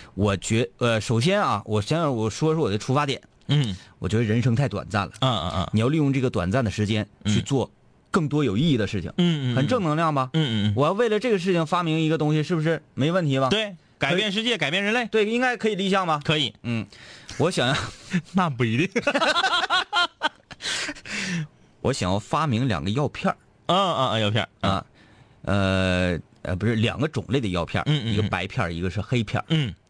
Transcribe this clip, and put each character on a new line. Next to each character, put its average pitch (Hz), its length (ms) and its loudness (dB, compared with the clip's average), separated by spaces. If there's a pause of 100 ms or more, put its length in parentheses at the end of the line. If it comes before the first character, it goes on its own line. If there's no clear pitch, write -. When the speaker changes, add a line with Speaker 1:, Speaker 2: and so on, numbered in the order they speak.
(140)
Speaker 1:
我 98 220 0
觉-， 113 320 0 (100)
呃， 117 220 2
首 113 200 0
先 190 200 2
啊， 120 240 0
我 107 160 0
先 151 180 -2
让 147 160 0
我 110 140 -2
说 156 260 0
说 165 80 0
我 104 80 2
的 104 60 0
出 131 180 -4
发 143 120 2
点。 131 160 -4 (260)
Speaker 2:
嗯。 135 260 2 (240)
Speaker 1:
我 - 100 -6
觉 107 100 2
得 120 40 2
人 113 200 2
生 117 120 2
太 127 140 0
短 82 200 -6
暂 98 180 -2
了。 - 140 -14
Speaker 2:
嗯， 131 120 2
嗯， 87 240 -2
嗯。 92 160 -2
Speaker 1:
你 107 80 2
要 117 80 2
利 156 80 2
用 139 160 2
这 135 80 0
个 127 80 0
短 92 240 0
暂 131 120 2
的 98 60 0
时 104 160 -2
间 107 220 0 (160)
去 104 160 2
做 117 300 -2 (400)
更 151 180 0
多 147 160 2
有 101 120 0
意 156 140 2
义 131 60 4
的 104 100 0
事 98 140 -4
情。 76 160 -8
Speaker 2:
嗯。 - 0 -
嗯， 151 360 2
嗯， - 20 -2
嗯。 - 20 -2
Speaker 1:
很 135 100 2
正 247 160 0
能 151 140 0
量 160 180 0
吧？ 127 200 0
Speaker 2:
嗯， 113 340 2
嗯， - 0 -
嗯。 101 80 2
Speaker 1:
我 139 100 4
要 170 60 2
为 226 160 2
了 208 100 2
这 233 140 0
个 196 60 4
事 185 140 0
情 165 140 2
发 175 160 0
明 160 160 0
一 160 100 2
个 156 100 2
东 151 140 2
西， 156 100 2
是 180 120 -2
不 156 80 0
是 156 180 0 (140)
没 135 160 0
问 180 140 2
题 135 160 2
吧？ 131 80 2
Speaker 2:
对， 208 260 0 (240)
改 143 160 0
变 208 160 0
世 220 140 -2
界， 240 60 0
Speaker 1:
可 226 40 2
以。 190 40 -2
Speaker 2:
改 147 120 -2
变 190 140 0
人 208 80 0
类。 240 140 0
Speaker 1:
对， 220 180 2
应 233 160 0
该 247 160 0
可 220 120 -2
以 214 60 2
立 190 160 -2
项 190 160 2
吧？ 156 160 0
Speaker 2:
可 156 160 2
以。 139 240 -2
Speaker 1:
嗯， 117 240 -4 (520)
我 127 120 2
想 123 160 0
要 131 80 2 (300)
Speaker 2:
<laughs> - 280 -4
那 180 160 2
不 123 160 -2
一 117 220 2
定。 233 160 -4
<laughs> 285 80 0 (2750)
Speaker 1:
我 123 120 0
想 92 180 -2
要 98 80 2
发 156 280 0
明 127 220 2
两 80 160 -2
个 95 60 0
药 143 180 0
片 - 220 -2
儿。 - 60 -6 (300)
Speaker 2:
嗯， 170 100 2
嗯， 160 340 2
嗯， 110 100 0
药 104 100 2
片 107 120 2
儿。 - 60 -6 (200)
Speaker 1:
啊， 98 160 0 (580)
呃， 92 760 2 (240)
呃， 90 140 -2
不 95 100 -2
是， 117 80 2
两 107 260 0
个 156 80 0
种 98 200 -4
类 135 120 0
的 110 80 -2
药 87 160 0
片 87 160 -2
儿， - 60 -4
Speaker 2:
嗯， 147 180 2
嗯， - 20 -4
嗯。 113 60 0
Speaker 1:
一 101 40 0
个 104 80 2
白 92 220 -2
片 101 180 -4
儿， 87 80 -2
一 82 80 -4
个 92 100 -2
是 104 100 -4
黑 120 240 0
片 - 160 -2
儿。 - 80 -8
Speaker 2:
嗯。 139 260 0 (160)